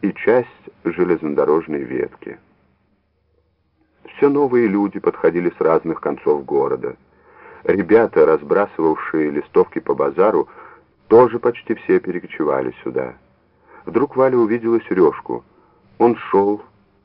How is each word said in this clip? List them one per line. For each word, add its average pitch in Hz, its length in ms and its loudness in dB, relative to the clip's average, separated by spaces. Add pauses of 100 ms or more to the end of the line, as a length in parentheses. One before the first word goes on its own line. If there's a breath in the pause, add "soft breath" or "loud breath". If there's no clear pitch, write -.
и 98 100 -2
часть 120 360 -2 (360)
железнодорожной 78 1000 -2
ветки. - 560 -10 (1800)
Всё 143 120 2
новые 127 380 2
люди 101 320 -2
подходили 87 580 0
с - 40 -12
разных 80 400 0
концов 73 440 -4
города. 65 520 -4 (680 loud breath)
Ребята, 95 640 4
разбрасывавшие 78 1040 0
листовки 82 480 -2
по 71 160 -4
базару, 71 540 0 (600 loud breath)
тоже 113 300 6
почти 117 360 -4
все 92 260 0
перекочевали 73 840 -6
сюда. 64 320 -6 (720 soft breath)
Вдруг 85 300 -2
Валя 127 200 2
увидела 113 420 0 (100)
Серёжку. 73 560 0 (560 soft breath)
Он 117 160 4
шёл 101 460 0 (420)